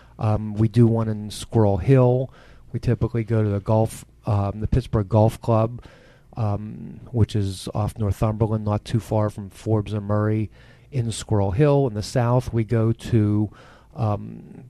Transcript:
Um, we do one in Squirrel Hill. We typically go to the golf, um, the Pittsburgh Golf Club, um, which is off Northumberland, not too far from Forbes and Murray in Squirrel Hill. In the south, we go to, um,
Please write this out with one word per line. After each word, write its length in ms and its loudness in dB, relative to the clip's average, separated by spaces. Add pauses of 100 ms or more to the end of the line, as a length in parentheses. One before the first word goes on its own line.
(200)
Um, 360 -2
we 120 2
do 180 6
one 240 2
in 220 -6
Squirrel 460 2
Hill. 540 4 (420)
We 60 -6
typically 440 -2
go 200 0
to 60 0
the 100 -2
golf, 440 0 (220)
um, 340 -2
the 80 -4
Pittsburgh 400 0
Golf 340 4
Club, 420 0 (520)
um, 640 -6 (120)
which 240 2
is 380 -4
off 240 -2
Northumberland, 680 0
not 180 0
too 160 -2
far 300 0
from 200 -12
Forbes 440 -2
and 120 -4
Murray 460 0 (400)
in 200 -2
Squirrel 400 0
Hill. 360 4
In 60 -4
the 100 -4
south, 480 0
we 120 0
go 280 2
to, 580 0 (460)
um, 760 -6